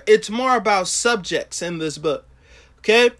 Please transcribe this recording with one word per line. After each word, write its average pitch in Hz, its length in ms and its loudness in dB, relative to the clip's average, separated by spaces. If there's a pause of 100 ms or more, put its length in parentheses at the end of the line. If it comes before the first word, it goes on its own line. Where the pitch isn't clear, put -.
It's 214 220 4
more 254 260 0
about 196 320 0
subjects 190 760 -4
in 170 180 -6
this 156 180 -6
book. 151 280 -6 (540)
Okay? 240 400 4